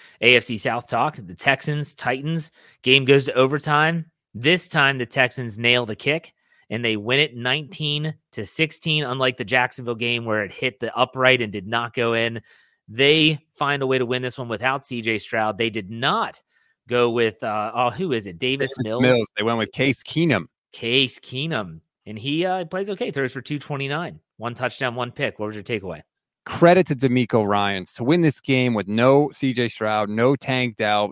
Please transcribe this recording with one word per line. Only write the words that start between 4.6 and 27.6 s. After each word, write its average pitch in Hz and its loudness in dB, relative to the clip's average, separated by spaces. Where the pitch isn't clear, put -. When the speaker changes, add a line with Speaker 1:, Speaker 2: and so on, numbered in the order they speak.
Speaker 1:
time, 139 2
the 120 -2
Texans 123 -2
nail 120 2
the 107 -6
kick, - -4
and 120 -4
they 110 0
win 120 0
it 123 0
nineteen 147 -4
to 107 -8
sixteen, 151 -2
unlike 131 0
the - -6
Jacksonville 123 0
game 117 -4
where 107 0
it 95 -6
hit - -6
the 113 -4
upright 127 2
and 107 -4
did 101 -8
not 117 -4
go 117 0
in. 113 -2
They 151 4
find 143 -2
a 135 -2
way 131 2
to 123 0
win 127 -2
this 127 -6
one 123 -8
without 127 -2
C 120 -8
J 110 -2
Stroud. 107 -2
They 117 0
did 101 -6
not 143 -4
go 120 4
with, 117 0
uh, 107 -2
oh, 123 2
who 170 -4
is 110 -2
it? 90 -12
Davis 135 -2
Speaker 2:
Davis 113 -4
Speaker 1:
Mills? 120 0
Speaker 2:
Mills. 123 4
They 104 0
went 117 0
with 107 -2
Case 135 -2
Keenum. 147 0
Speaker 1:
Case 123 0
Keenum. 123 -8
And 107 -12
he, 143 -2
uh, 185 -2
plays 190 -8
okay. 180 -6
Throws 135 -4
for 131 -10
two 143 -8
twenty-nine. 143 -6
One 117 -8
touchdown, 123 -4
one 123 -6
pick. 131 -4
What 107 -4
was 107 -8
your 104 -12
takeaway? 95 -6
Speaker 2:
Credit 175 6
to 156 -2
DeMeco 123 2
Ryans 101 0